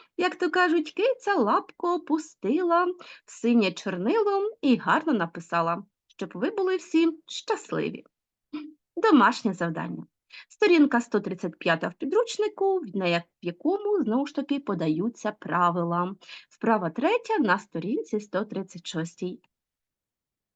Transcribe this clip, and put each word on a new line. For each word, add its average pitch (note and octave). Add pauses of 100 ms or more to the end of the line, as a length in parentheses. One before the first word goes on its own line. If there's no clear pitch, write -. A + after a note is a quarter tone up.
(160)
як F4
то F4
кажуть, E4+
киця G#4+
лапку D#4
опустила E4+ (400)
в -
синє A3+
чорнило G4
і B3+
гарно D#4
написала, E3+ (220)
щоб -
ви G#3+
були F#4
всі E4
щасливі. - (920)
Домашнє B3
завдання. E3+ (420)
Сторінка D4
сто G#3+
тридцять F3+
п'ята E3+
в F3
підручнику, G4+
в A#3
нея-, F3 (180)
в F3+
якому, F#4+
знову B3
ж -
таки, C#4
подаються F#3+
правила. F3 (360)
Вправа G#3
третя G#4+
на G3+
сторінці G#3+
сто G#3
тридцять F#3+
шостій. E3+ (1160)